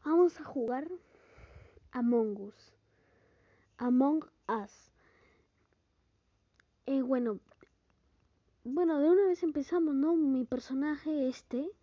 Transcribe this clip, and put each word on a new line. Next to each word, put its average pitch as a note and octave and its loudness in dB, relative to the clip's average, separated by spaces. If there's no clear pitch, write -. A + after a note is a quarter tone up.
vamos E4 4
a D4+ -16
jugar C4 -6
Among A#3 0
Us. - -20
Among C4 2
Us. - -8
Eh, C4+ 0
bueno, A#3+ -2
bueno, D#4 0
de D#4 4
una G4 6
vez F4+ 0
empezamos, D#4 0
¿no? D4+ 2
Mi C4+ 2
personaje C#4 -4
este C4 -6